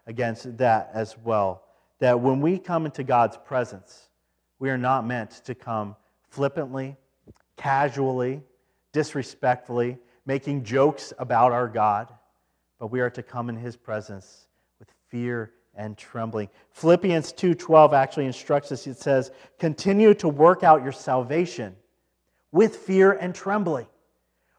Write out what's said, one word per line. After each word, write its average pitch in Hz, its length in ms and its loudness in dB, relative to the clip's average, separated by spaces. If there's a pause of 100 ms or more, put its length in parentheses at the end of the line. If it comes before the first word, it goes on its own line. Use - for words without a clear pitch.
against 117 500 -6
that 113 340 2
as 110 260 -8
well, 107 440 -2 (380)
that 123 180 4
when 131 220 0
we 170 180 0
come 165 280 -4
into 143 180 -10
God's 123 320 0
presence, - 720 -8 (500)
we 135 100 -6
are 131 80 -4
not 127 300 -2
meant 117 380 -8
to 127 100 -12
come 107 400 -8 (340)
flippantly, 139 680 -6 (600)
casually, 135 880 -2 (500)
disrespectfully, 123 1040 -4 (300)
making 139 380 -4
jokes 135 560 0
about 123 320 2
our 123 160 -2
God, 107 440 -2 (680)
but 117 80 -10
we 123 100 -6
are 123 120 -2
to 127 120 -14
come 120 260 -10
in 117 80 -8
His 117 200 -12
presence 104 720 -14 (320)
with - 120 -20 (140)
fear 120 460 -8 (240)
and 107 200 -12
trembling. 110 520 -8 (240)
Philippians 170 580 2
two 180 240 -2
twelve 151 400 6
actually 135 320 0
instructs 143 460 -4
us. 135 160 -10
It 127 100 -14
says, 131 320 0 (300)
"Continue 196 540 4
to 180 140 0
work 165 360 6
out 156 180 8
your 135 100 -6
salvation 131 840 -4 (760)
with 202 260 4
fear 190 360 4
and 180 220 -4
trembling," 175 520 -4 (720)